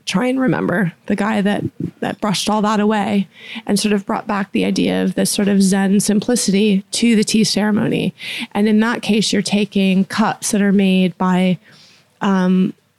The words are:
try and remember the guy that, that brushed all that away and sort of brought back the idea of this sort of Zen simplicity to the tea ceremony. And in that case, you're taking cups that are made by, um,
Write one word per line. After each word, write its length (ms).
try 220
and 100
remember 540
the 100
guy 240
that, 240
that 180
brushed 300
all 140
that 180
away 480
and 140
sort 140
of 120
brought 220
back 240
the 140
idea 360
of 140
this 160
sort 160
of 140
Zen 400
simplicity 880
to 240
the 80
tea 220
ceremony. 680
And 160
in 140
that 200
case, 300
you're 100
taking 640
cups 480
that 100
are 120
made 440
by, 400
um, 540